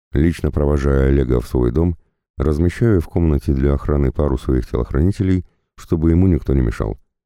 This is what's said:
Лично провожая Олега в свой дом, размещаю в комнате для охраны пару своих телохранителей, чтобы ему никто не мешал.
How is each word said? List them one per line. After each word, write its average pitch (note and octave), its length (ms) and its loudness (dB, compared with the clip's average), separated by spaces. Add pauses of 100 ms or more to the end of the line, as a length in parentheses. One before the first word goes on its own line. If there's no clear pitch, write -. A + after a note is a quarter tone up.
(120)
Лично D#2 380 0
провожая C#2 580 2
Олега B1+ 320 2
в A#1+ 60 -6
свой B1 260 0
дом, E2 240 0 (420)
размещаю E2+ 600 0
в - 60 -4
комнате D#2 460 0
для C#2 220 0
охраны C#2 380 0
пару C#2 260 -2
своих B1+ 280 -2
телохранителей, F2+ 800 -2 (320)
чтобы E2 340 0
ему F2+ 160 4
никто D2+ 280 0
не C2+ 80 2
мешал. A1 340 -4 (300)